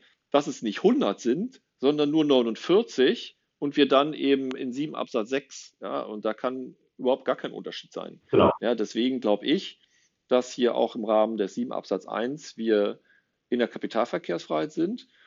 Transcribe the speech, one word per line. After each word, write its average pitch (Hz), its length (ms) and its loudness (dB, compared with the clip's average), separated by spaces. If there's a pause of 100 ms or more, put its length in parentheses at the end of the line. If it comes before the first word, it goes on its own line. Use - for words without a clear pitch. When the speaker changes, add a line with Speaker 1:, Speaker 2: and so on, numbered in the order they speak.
(320)
Speaker 1:
dass 143 160 2
es 139 160 -6
nicht 107 180 -4
hundert 208 380 2
sind, 165 420 -2 (160)
sondern 147 320 2
nur 156 160 2
neunundvierzig 143 1120 2 (220)
und 143 180 -6
wir 143 100 6
dann 139 260 4
eben 135 420 0
in 123 180 -8
sieben 143 220 -6
Absatz 117 340 -4
sechs, - 520 -8
ja, 139 200 -6
und 107 240 -8
da 110 80 -2
kann 131 420 -6 (220)
überhaupt 131 280 -2
gar 127 100 0
kein - 160 -8
Unterschied - 420 -14
sein. - 280 -12 (100)
Speaker 2:
Genau. - 280 6
Speaker 1:
Ja, 113 140 0
deswegen 117 460 -2
glaub 104 240 0
ich, - 360 -2 (480)
dass 123 240 0
hier 120 220 2
auch 120 220 0
im 110 100 -8
Rahmen 107 320 2
des 98 160 -2
sieben 120 180 -6
Absatz 95 360 -6
eins 123 500 -8
wir 107 400 2 (520)
in 120 100 0
der 117 80 2
Kapitalverkehrsfreiheit 156 1040 -4
sind 180 360 -4 (200)